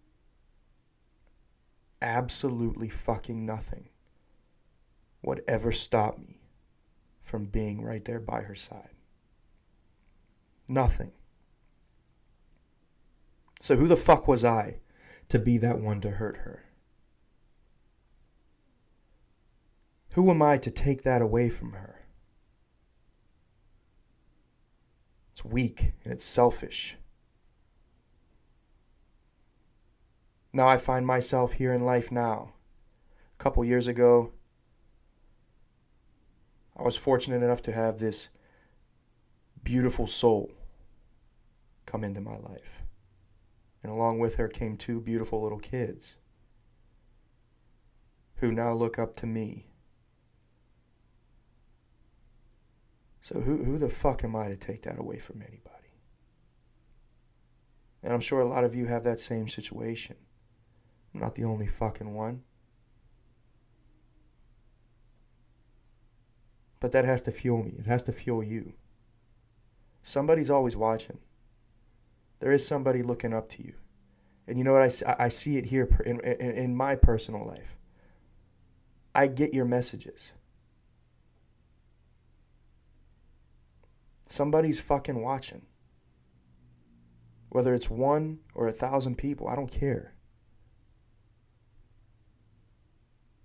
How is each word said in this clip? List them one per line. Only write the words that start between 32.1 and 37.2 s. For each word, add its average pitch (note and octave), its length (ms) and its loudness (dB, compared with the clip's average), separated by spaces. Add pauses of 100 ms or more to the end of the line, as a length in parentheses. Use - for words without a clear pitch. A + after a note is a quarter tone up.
now. A#2+ 400 -2 (800)
A - 100 -20
couple B2+ 220 2
years B2 240 4
ago, A#2+ 420 8 (2500)
I - 60 -10
was B2 140 0
fortunate B2 460 2